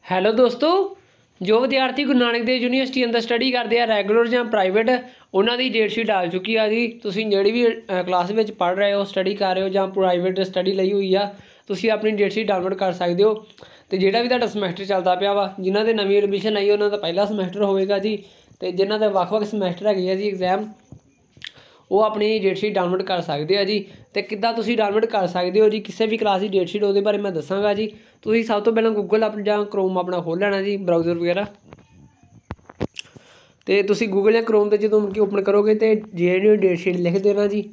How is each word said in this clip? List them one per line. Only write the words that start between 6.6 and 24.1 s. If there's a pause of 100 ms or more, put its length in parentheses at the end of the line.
ਜੀ।
ਤੁਸੀਂ
ਜਿਹੜੀ
ਵੀ,
ਅ,
ਕਲਾਸ
ਵਿੱਚ
ਪੜ੍ਹ
ਰਹੇ
ਹੋ,
ਸਟੱਡੀ
ਕਰ
ਰਹੇ
ਹੋ
ਜਾਂ
ਪ੍ਰਾਈਵੇਟ
ਸਟੱਡੀ
ਲਈ
ਹੋਈ
ਆ, (320)
ਤੁਸੀਂ
ਆਪਣੀ
ਡੇਟ
ਸ਼ੀਟ
ਡਾਊਨਲੋਡ
ਕਰ
ਸਕਦੇ
ਹੋ। (440)
ਤੇ
ਜਿਹੜਾ
ਵੀ
ਤੁਹਾਡਾ
ਸਮੈਸਟਰ
ਚੱਲਦਾ
ਪਿਆ
ਵਾ,
ਜਿਨ੍ਹਾਂ
ਦੇ
ਨਵੀਂ
ਐਡਮਿਸ਼ਨ
ਆਈ,
ਉਹਨਾਂ
ਦਾ
ਪਹਿਲਾ
ਸਮੈਸਟਰ
ਹੋਵੇਗਾ
ਜੀ। (380)
ਤੇ
ਜਿਨ੍ਹਾਂ
ਦੇ
ਵੱਖ-ਵੱਖ
ਸਮੈਸਟਰ
ਹੈਗੇ
ਆ
ਜੀ
ਐਗਜ਼ਾਮ, (1160)
ਉਹ
ਆਪਣੀ
ਡੇਟ
ਸ਼ੀਟ
ਡਾਊਨਲੋਡ
ਕਰ
ਸਕਦੇ
ਆ
ਜੀ। (300)